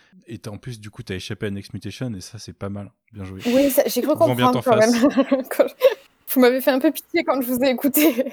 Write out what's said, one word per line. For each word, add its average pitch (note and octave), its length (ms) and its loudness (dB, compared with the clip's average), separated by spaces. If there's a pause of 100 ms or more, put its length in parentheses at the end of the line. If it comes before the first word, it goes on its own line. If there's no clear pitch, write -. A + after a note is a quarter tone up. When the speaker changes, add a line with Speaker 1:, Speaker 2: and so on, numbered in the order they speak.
(260)
Speaker 1:
et A#2 120 -14
t'as, - 120 -16
en G#2 60 -12
plus, A2+ 240 -14
du G#2 100 -18
coup, - 120 -16
t'as G2 140 -8
échappé G2+ 300 -8
à G#2 40 -6
Next G2 240 -10
Mutation, G#2+ 400 -10
et F#2+ 80 -12
ça, - 160 -18
c'est - 180 -18
pas G2 140 -10
mal. G2+ 200 -12 (220)
Bien G2+ 120 -12
joué. F#2+ 220 -12
Speaker 2:
Oui, C4+ 240 2
ça, C4+ 160 2
j'ai A#3+ 140 -4
cru C4+ 140 0
Speaker 1:
Vends D4+ 200 2
bien B3 180 2
Speaker 2:
comprendre B3 120 -2
Speaker 1:
ton B3+ 60 2
Speaker 2:
quand A3+ 80 6
même. A#3+ 460 2
Speaker 1:
face. C4 240 -2
Speaker 2:
<laughs> - 80 -8
Quand, - 100 4 (680)
vous C4 80 2
m'avez B3+ 200 6
fait C4+ 100 0
un C4 80 2
peu D4+ 140 2
pitié - 320 -4
quand C#4 180 0
je A#3+ 60 -8
vous B3+ 140 0
ai C#4 80 4
écouté. C4 640 2